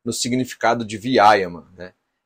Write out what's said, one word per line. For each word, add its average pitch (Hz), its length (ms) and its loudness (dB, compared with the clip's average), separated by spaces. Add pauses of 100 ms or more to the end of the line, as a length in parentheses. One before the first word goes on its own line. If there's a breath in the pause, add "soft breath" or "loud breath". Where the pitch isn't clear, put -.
no 117 120 -6
significado 123 680 -2
de 107 140 -10
Vyayama, 101 800 2
né? 90 160 -18 (320)